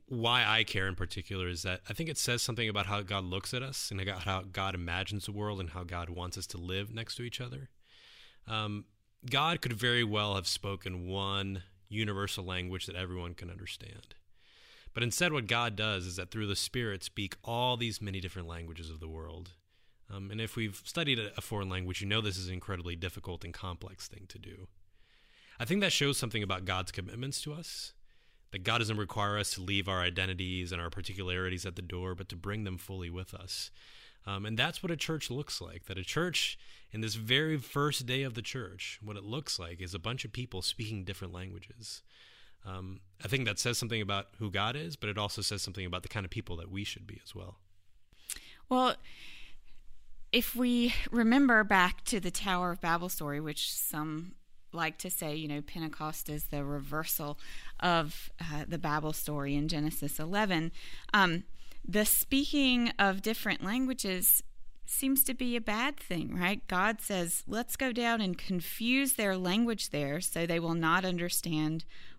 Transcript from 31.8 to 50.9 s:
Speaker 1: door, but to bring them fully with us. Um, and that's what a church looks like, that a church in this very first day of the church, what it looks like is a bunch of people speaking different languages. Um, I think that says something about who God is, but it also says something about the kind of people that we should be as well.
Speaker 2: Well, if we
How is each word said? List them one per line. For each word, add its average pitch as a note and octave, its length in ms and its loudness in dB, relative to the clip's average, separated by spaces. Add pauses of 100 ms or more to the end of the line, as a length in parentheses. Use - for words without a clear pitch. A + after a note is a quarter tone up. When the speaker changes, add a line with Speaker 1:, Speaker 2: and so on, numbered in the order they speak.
Speaker 1:
door, F2+ 320 -4
but F#2 160 -10
to F#2 60 -8
bring G2+ 300 -4
them F#2 120 -6
fully F#2 320 -8
with F2+ 240 -8
us. - 380 -8 (560)
Um, G2 180 -4
and A2 140 -2
that's D3 240 2
what F3 80 0
a E3 40 0
church D#3 360 -2
looks C#3 280 -4
like, F2 260 -12
that F#2+ 120 -6
a F#2 60 -6
church - 560 0 (320)
in A2 100 -6
this A2 140 -2
very C3+ 420 2
first C#3+ 480 0
day B2+ 160 0
of C3 140 -4
the A#2+ 80 -6
church, F#2+ 600 -8
what G#2 140 -8
it F#2+ 60 -10
looks A#2+ 340 -4
like F2 240 -8
is F2+ 140 -6
a F#2+ 40 -2
bunch A2+ 240 -4
of G#2 80 -8
people A#2 300 -6
speaking G#2+ 420 -4
different F#2 300 -8
languages. F#2 680 -12 (600)
Um, F#2 380 -8 (220)
I - 40 -4
think C3 180 4
that G#2+ 120 2
says A#2+ 220 2
something A2+ 220 0
about G2+ 260 0 (100)
who G#2 140 -4
God G#2 240 2
is, D#3 200 -6
but G#2+ 140 -4
it G2+ 80 -2
also G#2 240 0
says G2 220 0
something F#2+ 220 -4
about F2+ 180 -4
the - 60 -8
kind G2+ 160 -4
of F2+ 40 -8
people F#2+ 280 -4
that F2 120 -8
we G2 140 -2
should G2+ 240 -6
be G2+ 160 -14
as - 100 -16
well. F#2 240 -12 (1120)
Speaker 2:
Well, B3+ 260 6 (1400)
if - 240 4
we A#3+ 380 4 (180)